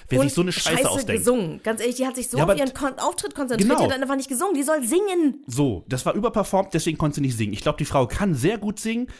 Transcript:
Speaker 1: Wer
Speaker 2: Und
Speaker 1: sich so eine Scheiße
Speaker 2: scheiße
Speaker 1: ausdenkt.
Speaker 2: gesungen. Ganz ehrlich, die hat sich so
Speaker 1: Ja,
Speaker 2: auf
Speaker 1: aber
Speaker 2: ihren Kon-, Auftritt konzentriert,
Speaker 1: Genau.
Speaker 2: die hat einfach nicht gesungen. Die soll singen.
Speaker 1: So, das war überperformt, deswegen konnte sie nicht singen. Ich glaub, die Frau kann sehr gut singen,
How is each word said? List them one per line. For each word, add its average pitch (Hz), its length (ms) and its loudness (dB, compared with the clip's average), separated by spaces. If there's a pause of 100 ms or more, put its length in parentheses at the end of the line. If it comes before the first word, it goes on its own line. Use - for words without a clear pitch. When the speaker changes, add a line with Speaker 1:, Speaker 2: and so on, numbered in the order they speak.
Speaker 1:
Wer 127 120 4
Speaker 2:
Und 139 60 4
Speaker 1:
sich 131 80 0
so 170 80 2
eine 180 100 0
Scheiße - 240 0
Speaker 2:
scheiße 269 140 4
Speaker 1:
ausdenkt. 220 280 -2
Speaker 2:
gesungen. 202 460 0
Ganz 220 160 -2
ehrlich, 240 160 -2
die 254 100 -2
hat 269 80 -6
sich 247 140 -6
so 240 100 -2
Speaker 1:
Ja, - 60 4
Speaker 2:
auf - 60 2
Speaker 1:
aber 294 80 4
Speaker 2:
ihren 269 140 0
Kon-, 262 260 -4
Auftritt - 360 -2
konzentriert, 240 340 0
Speaker 1:
Genau. 285 160 4
Speaker 2:
die - 80 2
hat 262 80 -2
einfach 269 140 -2
nicht 269 140 -4
gesungen. 330 260 0
Die 277 80 0
soll 294 220 0
singen. 339 600 2
Speaker 1:
So, 127 420 0
das 127 180 -4
war 160 80 0
überperformt, 202 580 0
deswegen 160 260 -2
konnte 147 180 0
sie 147 60 -2
nicht 131 140 0
singen. 104 160 0
Ich 107 100 -8
glaub, 147 160 0
die 156 60 0
Frau 135 220 2
kann 185 280 0
sehr 156 240 0
gut 208 200 -4
singen, 226 300 -2 (120)